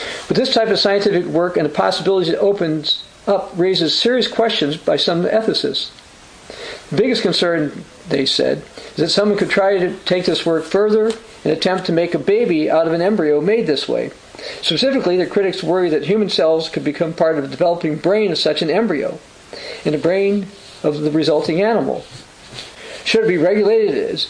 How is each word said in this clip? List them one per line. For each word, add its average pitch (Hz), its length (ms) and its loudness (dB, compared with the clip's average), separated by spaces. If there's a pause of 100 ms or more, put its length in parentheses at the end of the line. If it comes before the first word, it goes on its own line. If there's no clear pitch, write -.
(280)
But 156 100 0
this 254 160 0
type 226 160 2
of 202 100 2
scientific 202 460 2
work 170 320 0
and 160 80 2
the 151 80 -4
possibilities 185 580 0
it - 60 0
opens 170 640 0 (260)
up 196 300 0
raises 180 400 2
serious 240 300 2
questions 160 500 0
by 160 180 0
some 175 300 0
ethicists. - 600 -2 (1040)
The 143 60 -2
biggest 240 260 2
concern," 170 600 0 (240)
they 139 200 0
said, 135 340 0 (340)
"is - 20 -6
that 165 120 0
someone 202 300 2
could 175 100 0
try 196 300 2
to 175 160 -2 (100)
take 180 200 0
this 170 200 0
work 160 200 0
further 214 460 2 (320)
and 156 80 0
attempt 175 360 0
to - 40 -2
make 170 220 0
a 165 60 -2
baby 180 500 2
out 160 160 2
of 160 80 0
an 170 80 0
embryo 170 400 2
made 214 240 2
this 143 220 -2
way. 117 240 -2 (500)
Specifically, 185 560 0
the 180 80 2
critics 190 380 -2
worry 175 260 2
that 151 160 0
human 196 240 2
cells 160 400 2
could 151 140 -6
become 156 300 -2
part 160 260 0
of 139 40 -2
a 139 40 -6
developing 165 480 0
brain 196 360 2
of 156 60 -2
such 151 240 0
an 165 80 0
embryo, 175 480 0 (640)
and 156 120 0
the - 20 0
brain 196 480 0 (380)
of 151 180 -2
the 151 80 0
resulting 156 540 2
animal. 180 420 0 (1000)
Should 220 180 2
it - 40 2
be 175 100 2
regulated 202 600 2
as - 320 -4